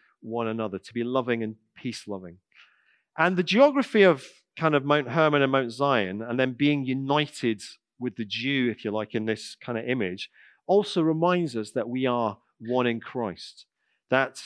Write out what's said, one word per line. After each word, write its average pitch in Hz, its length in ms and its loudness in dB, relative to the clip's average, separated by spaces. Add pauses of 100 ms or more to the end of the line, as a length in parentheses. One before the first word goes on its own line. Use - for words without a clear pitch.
(200)
one 113 280 -6
another, 110 300 -6
to - 160 -18
be 117 100 -4
loving 123 380 -2
and 110 140 -6 (180)
peace-loving. 95 640 -12 (800)
And 175 180 2
the 185 60 2
geography 254 600 4
of 165 240 6 (300)
kind 156 180 2
of 139 100 2
Mount 147 240 2
Hermon 147 340 4
and 135 100 2
Mount 127 200 0
Zion, 113 500 0
and 120 180 -6
then 131 140 0
being 143 300 0
united 135 800 -2 (360)
with 123 180 -6
the 113 80 -6
dew, 120 460 -2
if - 140 -8
you 107 60 -4
like, 107 240 -4
in 110 120 -4
this - 300 -6
kind 117 220 -6
of 120 80 -8
image, 101 440 -4 (360)
also 190 360 2
reminds 160 520 2
us 107 180 -6
that 117 160 -4
we 131 180 -2
are 117 320 0 (200)
one 123 280 0
in 117 140 -2
Christ. - 680 -10 (420)
That 131 380 0